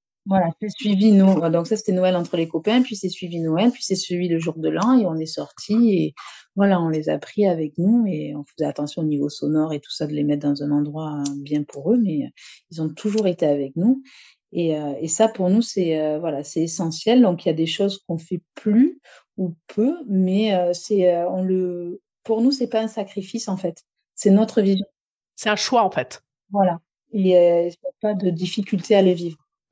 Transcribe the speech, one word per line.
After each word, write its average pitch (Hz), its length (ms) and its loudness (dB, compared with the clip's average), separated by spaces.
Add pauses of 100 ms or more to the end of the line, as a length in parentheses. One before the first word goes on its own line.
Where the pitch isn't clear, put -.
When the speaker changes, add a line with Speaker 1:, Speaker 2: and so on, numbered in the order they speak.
(280)
Speaker 1:
voilà, 190 220 2 (120)
c'est 214 80 -6
suivi, 208 420 2
nous. 190 380 6
Donc 170 180 0
ça, 220 100 0
c'était 208 160 -2
Noël 185 220 2
entre 175 220 -2
les 165 100 -2
copains, 208 340 0
puis 247 140 -2
c'est 190 140 -6
suivi 170 300 -8
Noël, 165 320 2
puis - 120 -12
c'est 190 120 -2
suivi 180 320 -4
le 165 100 0
jour 165 200 -4
de 160 120 -4
l'an, 214 300 2
et 214 60 2
on 165 100 -2
est 160 100 -4
sortis, 208 680 0
et 156 180 -2 (420)
voilà, 196 240 4
on 165 100 0
les 156 200 -2
a 156 80 0
pris 202 300 -2
avec 160 300 -2
nous, 220 300 2
et 151 280 -6
on 147 80 -10
faisait - 240 -6
attention 147 340 -8
au 160 40 -2
niveau 147 240 -2
sonore 156 440 -2
et 147 60 -6
tout - 120 -16
ça, - 140 -6
de 147 80 -8
les 147 100 -2
mettre 147 240 -2
dans 143 140 -2
un 147 100 -4
endroit, 147 440 -4
euh, 143 220 -6
bien 143 260 -4
pour 143 280 -4
eux, 247 60 6
mais, 160 280 0
euh, - 40 -16 (400)
ils 160 120 -10
ont 156 80 -2
toujours 208 360 -2
été 175 220 0
avec 143 280 -2
nous. 254 280 2 (480)
Et, 165 260 -2
euh, 147 220 -6
et 165 80 -6
ça, 220 200 2
pour 190 220 -2
nous, 214 120 4
c'est, 170 380 -2
euh, 151 200 -2
voilà, 151 240 -4
c'est - 180 -6
essentiel. 165 600 0
Donc, 180 240 2
il - 20 2
y 185 40 2
a 160 40 -2
des 160 100 0
choses 196 400 -4
qu'on 170 120 -6
fait 175 240 -8 (120)
plus 247 460 2 (380)
ou 175 180 -4 (120)
peu, 262 300 0 (100)
mais, 196 460 0
euh, 180 200 0
c'est, 180 420 2
euh, 170 140 -2
on 185 120 -4
le, 180 600 -4 (220)
pour 220 180 -2
nous, 254 100 4
c'est 254 160 -2
pas 220 140 -2
un 220 80 -4
sacrifice, 202 580 -8
en 190 100 -4
fait. 170 260 -8 (300)
C'est - 160 2
notre 214 320 6
vision. 196 240 2 (500)
Speaker 2:
C'est - 140 -2
un 208 60 2
choix, 226 280 2
en 190 60 2
fait. - 320 -6 (300)
Speaker 1:
Voilà. 185 280 2 (340)
Et, 185 240 4
euh, 170 240 6
il 170 60 -2
n'y 175 40 -6
a - 300 -12
pas 214 120 -2
de 190 160 -2
difficulté 185 640 -2
à 196 80 6
les 185 120 4
vivre. 170 240 -6 (340)